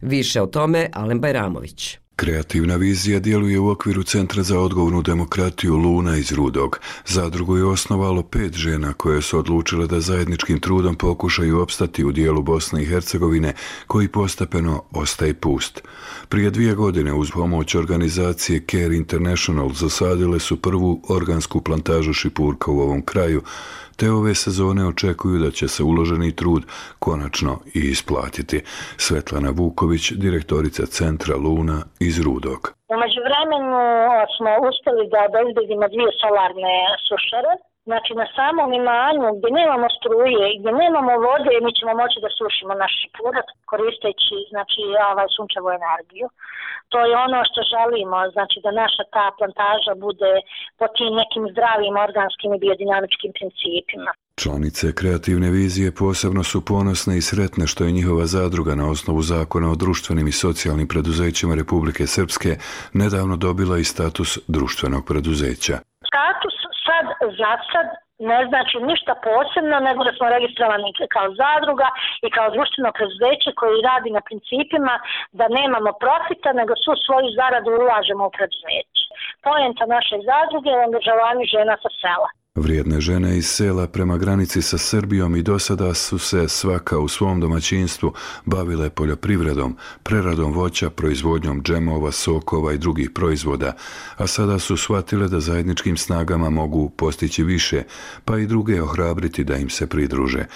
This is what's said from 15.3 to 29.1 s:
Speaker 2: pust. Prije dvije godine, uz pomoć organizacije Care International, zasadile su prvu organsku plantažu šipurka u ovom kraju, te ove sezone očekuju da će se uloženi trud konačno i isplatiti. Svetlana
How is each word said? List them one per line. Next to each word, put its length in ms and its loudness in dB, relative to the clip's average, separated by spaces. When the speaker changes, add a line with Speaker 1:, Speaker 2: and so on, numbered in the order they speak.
Speaker 2:
pust. 480 -2
Prije 200 2
dvije 260 4
godine, 380 2
uz 180 0
pomoć 440 0
organizacije 960 0
Care 240 2
International, 800 0
zasadile 640 0
su 220 -4
prvu 480 0
organsku 520 0
plantažu 520 0
šipurka 580 -2
u 80 2
ovom 220 0
kraju, 400 0
te 100 4
ove 240 2
sezone 520 2
očekuju 520 0
da 120 2
će 160 -2
se 160 -2
uloženi 520 2
trud 280 2
konačno 540 -2
i 80 0
isplatiti. 680 -4
Svetlana 600 -2